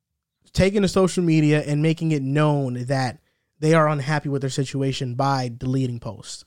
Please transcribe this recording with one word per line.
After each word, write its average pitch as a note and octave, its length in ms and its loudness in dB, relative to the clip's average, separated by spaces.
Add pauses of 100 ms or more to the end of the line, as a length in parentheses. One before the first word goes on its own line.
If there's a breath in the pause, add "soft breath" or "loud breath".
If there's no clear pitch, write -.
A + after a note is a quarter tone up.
(540)
Taking G3 300 2
to F#3 40 2
social F#3 360 2
media D3+ 420 4
and D3 160 -2
making D#3+ 320 0
it C#3+ 80 -2
known C3+ 640 0
that C3 340 -2 (400)
they D#3 140 4
are D#3 160 6
unhappy D3 400 -2
with C#3 120 -2
their C3+ 100 -4
situation C3+ 640 -2
by C3+ 400 0
deleting C3 440 -2
posts. - 480 -14